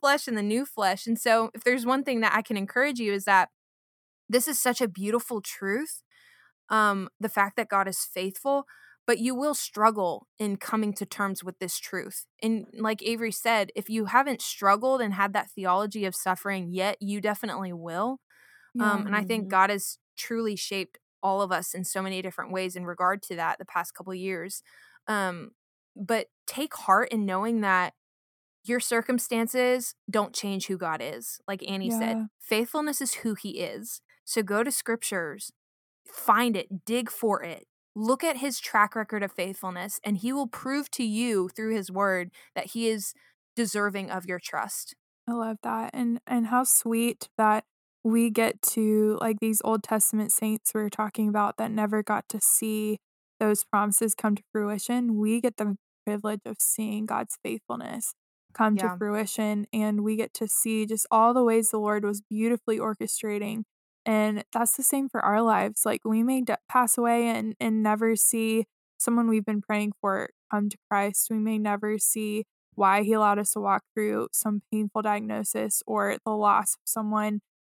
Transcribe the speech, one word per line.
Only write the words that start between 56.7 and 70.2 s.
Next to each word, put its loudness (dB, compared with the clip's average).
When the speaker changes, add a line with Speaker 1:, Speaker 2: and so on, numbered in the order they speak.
Speaker 2:
God's -4
faithfulness -8
come 4
to 0
Speaker 1:
Yeah. -2
Speaker 2:
fruition, -2
and 0
we 0
get -4
to -4
see 0
just -2
all 6
the 6
ways 4
the -2
Lord 2
was -2
beautifully 0
orchestrating. -4
And 2
that's 2
the -4
same 2
for -2
our 4
lives. 2
Like, 0
we 2
may 2
de-, 0
pass 4
away 4
and, -2
and 2
never 4
see 2
someone 2
we've 4
been 0
praying -2
for -2